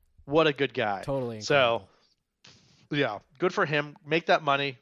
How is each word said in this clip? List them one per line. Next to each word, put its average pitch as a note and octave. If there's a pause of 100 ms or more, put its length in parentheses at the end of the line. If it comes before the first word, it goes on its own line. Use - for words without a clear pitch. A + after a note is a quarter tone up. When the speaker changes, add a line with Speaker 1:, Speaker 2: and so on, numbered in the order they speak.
(260)
Speaker 1:
What D#3+
a D3+
good C#3
guy. G#2
Speaker 2:
Totally B2
Speaker 1:
So, G#2+
Speaker 2:
incredible. A#2 (1000)
Speaker 1:
yeah, B2+ (200)
good F#3
for G3+
him. D3 (100)
Make D#3+
that E3+
money. C#3